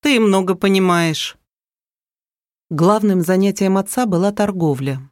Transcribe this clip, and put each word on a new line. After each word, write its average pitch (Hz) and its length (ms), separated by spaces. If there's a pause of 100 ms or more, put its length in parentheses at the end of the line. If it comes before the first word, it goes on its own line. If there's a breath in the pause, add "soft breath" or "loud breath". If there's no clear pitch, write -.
«Ты 269 200
много 190 340
понимаешь». 180 800 (1300)
Главным 190 500
занятием 190 560
отца 196 300
была 190 260
торговля. 143 800